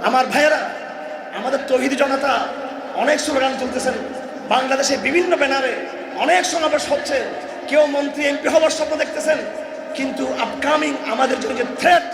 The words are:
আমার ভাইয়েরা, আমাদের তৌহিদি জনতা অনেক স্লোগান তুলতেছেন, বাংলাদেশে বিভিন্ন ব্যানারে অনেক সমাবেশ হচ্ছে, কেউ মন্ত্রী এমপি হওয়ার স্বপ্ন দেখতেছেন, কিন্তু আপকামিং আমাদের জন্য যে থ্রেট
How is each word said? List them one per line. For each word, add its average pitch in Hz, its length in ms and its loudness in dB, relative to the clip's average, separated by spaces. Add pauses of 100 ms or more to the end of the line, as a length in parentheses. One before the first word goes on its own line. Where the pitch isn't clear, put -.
আমার 254 200 4
ভাইয়েরা, 294 440 2 (680)
আমাদের 262 300 -2
তৌহিদি 262 300 2
জনতা 277 500 2 (480)
অনেক 285 260 2
স্লোগান 262 400 0
তুলতেছেন, 254 340 -2 (540)
বাংলাদেশে 262 480 2
বিভিন্ন 320 400 2
ব্যানারে 269 360 2 (440)
অনেক 330 280 4
সমাবেশ 311 440 0
হচ্ছে, 269 360 0 (440)
কেউ 294 180 6
মন্ত্রী 285 380 -2
এমপি 285 240 0
হওয়ার 311 220 6
স্বপ্ন 311 260 -2
দেখতেছেন, 302 420 0 (560)
কিন্তু 262 320 -4 (140)
আপকামিং 277 560 0 (140)
আমাদের 254 300 0
জন্য 247 160 -4
যে 247 80 -2 (160)
থ্রেট 349 220 6 (120)